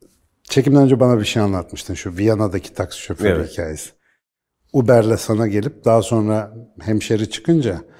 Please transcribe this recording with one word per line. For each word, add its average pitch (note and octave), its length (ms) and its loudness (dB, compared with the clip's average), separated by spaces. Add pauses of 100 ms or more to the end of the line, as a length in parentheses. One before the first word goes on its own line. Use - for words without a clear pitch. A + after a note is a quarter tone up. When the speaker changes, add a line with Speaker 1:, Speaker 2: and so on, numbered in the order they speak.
(440)
Speaker 1:
çekimden C#3 400 4
önce C3 160 4
bana B2 200 4
bir G#2 60 -2
şey A2+ 180 -2
anlatmıştın, F#2+ 500 -6
şu F2 240 -10
Viyana'daki G2+ 560 -2
taksi - 260 -8
şoförü F2+ 300 -4
Speaker 2:
Evet. D#2+ 220 -2
Speaker 1:
hikayesi. D#2 380 -10 (840)
Uber'le A2+ 440 4
sana A2+ 300 -2
gelip G2+ 380 -4
daha A2+ 160 4
sonra G#2+ 520 -2 (280)
hemşeri G#2+ 480 -2
çıkınca, B2 520 -2 (180)